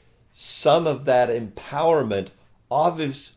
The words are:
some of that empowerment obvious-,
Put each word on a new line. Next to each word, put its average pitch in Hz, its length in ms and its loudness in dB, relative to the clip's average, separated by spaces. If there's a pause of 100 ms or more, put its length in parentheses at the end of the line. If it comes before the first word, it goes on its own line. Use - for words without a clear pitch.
(340)
some 160 540 0
of 139 180 -4
that 123 240 4
empowerment 113 1000 -2 (420)
obvious-, 151 640 -4